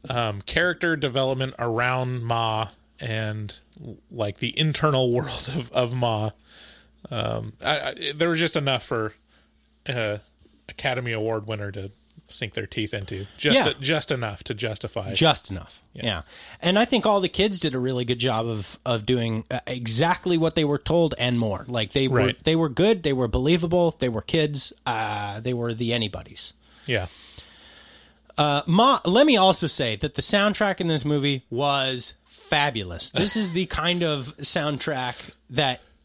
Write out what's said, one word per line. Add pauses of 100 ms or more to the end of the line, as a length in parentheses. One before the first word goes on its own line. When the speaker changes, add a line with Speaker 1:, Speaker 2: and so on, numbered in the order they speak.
(100)
Speaker 1:
um,
character
development
around
Ma (320)
and, (560)
like,
the
internal
<laughs>
world
of,
of
Ma. (800)
Um, (100)
I,
I,
there
was
just
enough
for, (760)
uh, (500)
Academy
Award
winner
to (380)
sink
their
teeth
into. (100)
Just, (100)
Speaker 2:
Yeah.
Speaker 1:
just
enough
to
justify.
Speaker 2:
Just
enough. (100)
Speaker 1:
Yeah.
Speaker 2:
Yeah. (400)
And
I
think
all
the
kids
did
a
really
good
job
of,
of
doing,
uh,
exactly
what
they
were
told
and
more.
Like,
they
were,
Speaker 1:
Right.
Speaker 2:
they
were
good,
they
were
believable,
they
were
kids, (140)
uh,
they
were
the
anybody's. (320)
Speaker 1:
Yeah. (1300)
Speaker 2:
Uh,
Ma,
let
me
also
say
that
the
soundtrack
in
this
movie
was (100)
fabulous.
This
is
the
kind
of
soundtrack (180)
that (220)